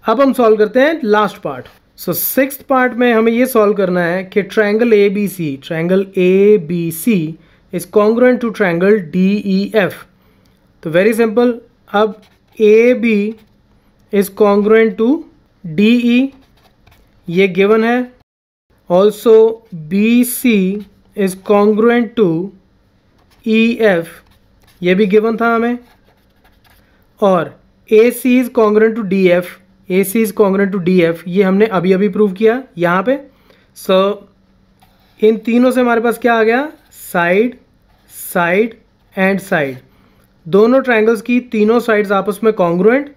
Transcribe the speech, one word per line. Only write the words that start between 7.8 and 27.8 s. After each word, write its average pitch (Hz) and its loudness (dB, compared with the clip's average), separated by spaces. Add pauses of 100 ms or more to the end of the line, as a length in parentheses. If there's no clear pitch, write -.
congruent 240 0
to 226 -4
triangle 190 0 (120)
D 185 0 (300)
E - 0 (280)
F। - -12 (800)
तो 160 -8
very 196 2
simple, 233 0 (400)
अब 208 -2 (380)
ए 226 4
बी 214 -2 (760)
is 202 0 (120)
congruent 208 2
to 226 0 (560)
डी 196 0 (220)
ई, 269 0 (960)
ये 180 0
गिवन 202 0
है। 233 0 (920)
Also, 208 2 (560)
बी 226 2
सी 208 -2 (320)
is 190 -2 (120)
congruent 214 2
to 208 4 (1160)
ई 226 0
एफ, 180 0 (720)
ये 180 2
भी 214 2
गिवन 214 0
था 233 0
हमें। 240 -2 (1400)
और 180 0 (360)